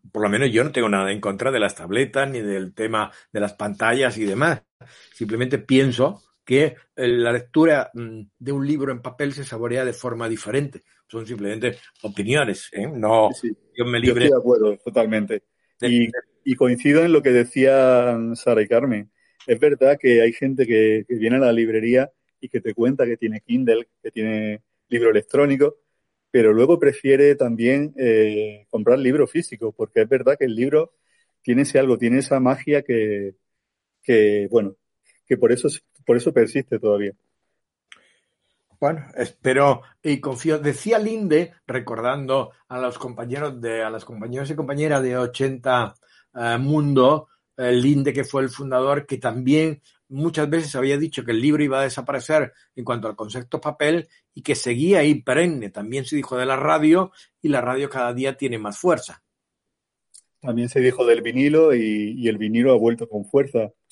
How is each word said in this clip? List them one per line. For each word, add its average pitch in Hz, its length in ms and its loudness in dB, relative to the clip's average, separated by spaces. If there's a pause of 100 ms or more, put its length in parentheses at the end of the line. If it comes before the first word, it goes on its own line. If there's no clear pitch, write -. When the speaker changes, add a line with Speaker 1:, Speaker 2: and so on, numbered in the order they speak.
(120)
Speaker 1:
por 107 120 -6
lo 104 60 0
menos 120 220 0
yo 113 120 2
no 147 80 -6
tengo 117 180 0
nada 98 220 0
en 104 100 -6
contra 104 300 -4
de 123 80 0
las 101 160 -2
tabletas 135 540 -2
ni 123 120 -8
del 95 320 -6
tema 110 380 -4 (200)
de 107 80 -8
las 101 140 -4
pantallas 110 640 -2
y 110 80 -4
demás. 123 380 -2 (500)
Simplemente 120 460 -4
pienso 135 640 0 (200)
que, 147 320 0 (200)
eh, 127 120 -4
la 120 240 2
lectura, 143 640 2
mm, 113 280 -12 (180)
de 127 120 -8
un 139 140 -4
libro 139 260 -2
en 123 120 -10
papel 143 300 -6
se 139 100 -12
saborea 120 420 -4
de 120 80 -4
forma 117 340 -8
diferente. 123 540 -6 (260)
Son 113 200 -12
simplemente 113 500 -6 (240)
opiniones, 107 680 -4
¿eh? 104 160 -8
No, 110 440 2
Speaker 2:
Sí, - 180 -8
sí. 107 80 -10 (180)
Speaker 1:
Dios 120 120 -2
me 120 120 -2
Speaker 2:
Yo 120 60 0
Speaker 1:
libre. 123 200 4
Speaker 2:
estoy 139 120 6
de 120 40 0
acuerdo, 107 420 2
totalmente. 110 600 -2 (360)
Speaker 1:
De 120 100 0
Speaker 2:
Y, 120 200 4 (340)
y 127 120 -2
coincido 139 480 4
en 170 80 2
lo 156 100 4
que 139 80 2
decían 123 1040 4
Sara 113 280 2
y 98 40 -6
Carmen. 117 440 0 (340)
Es 117 140 0
verdad 143 400 4
que 120 220 6
hay 117 120 4
gente 131 320 -2
que, 110 420 2
que 123 80 -4
viene 113 200 0
a 135 40 2
la 123 120 4
librería 117 600 2 (300)
y 127 80 -16
que 113 120 -6
te 110 120 -6
cuenta 131 320 0
que 117 120 -4
tiene 110 240 -6
Kindle, 120 480 0 (120)
que 110 100 -14
tiene 107 500 -6 (260)
libro 117 240 2
electrónico, 139 680 2 (540)
pero 110 220 6
luego 139 260 4
prefiere 139 560 4
también, 127 600 0
eh, 107 720 0
comprar 117 300 2
libro 135 280 2
físico, 117 460 -6
porque 110 300 -2
es 110 60 -4
verdad 131 280 2
que 135 80 -2
el 117 100 -2
libro 147 380 0 (480)
tiene 127 220 2
ese 139 160 0
algo, 131 180 2
tiene 120 220 0
esa 135 200 0
magia 131 440 0
que, 104 520 -4 (680)
que, 104 480 4
bueno, 101 260 0 (500)
que 127 120 0
por 117 140 4
eso, 123 160 0 (380)
por 120 120 4
eso 120 160 -2
persiste 120 460 0
todavía. 101 340 -2 (1700)
Speaker 1:
Bueno, 151 360 -4
espero 127 640 0 (200)
y 143 180 -2
confío. 147 400 -4
Decía 147 400 -2
Linde, 208 540 -2 (140)
recordando 127 840 -6 (180)
a 127 100 -10
los 123 180 -6
compañeros 123 640 -10
de, 113 240 -6
a 110 60 -6
los 110 160 -12
compañeros 123 440 -10
y 156 60 -8
compañeras 143 480 -2
de 127 140 -2
ochenta, 123 800 -2 (380)
eh, 117 240 -4
Mundo, 143 720 2 (300)
eh, 123 160 0
Linde, 139 400 2
que 135 100 -4
fue 135 200 -4
el 127 60 -4
fundador, 139 560 -2
que 127 120 -8
también 139 640 -2 (260)
muchas 151 420 -4
veces 156 260 -4
había 135 220 0
dicho 151 260 -6
que 117 80 -6
el 113 100 -2
libro 151 200 2
iba 135 200 0
a - 20 0
desaparecer 139 680 -4 (220)
en 123 80 -12
cuanto 117 240 -6
al 104 80 -10
concepto 123 460 -10
papel 151 460 -2 (260)
y 131 80 -20
que 127 140 -2
seguía 151 440 2
ahí 147 220 2
perenne. 135 480 -2
También 117 360 -10
se 151 100 -6
dijo 127 220 -6
de 127 80 -2
la 131 100 -2
radio 156 560 2 (300)
y 160 80 -2
la 135 120 0
radio 131 280 -4
cada 123 240 -4
día 135 220 -4
tiene 123 220 -6
más 104 220 -10
fuerza. - 420 -2 (1200)
Speaker 2:
También 120 300 -4
se 135 100 -2
dijo 127 260 2
del 117 160 4
vinilo 143 540 2
y, 107 420 -2
y 117 120 -2
el 107 80 -2
vinilo 113 340 2
ha 123 60 6
vuelto 117 300 0
con 104 180 -8
fuerza. 139 460 -2 (200)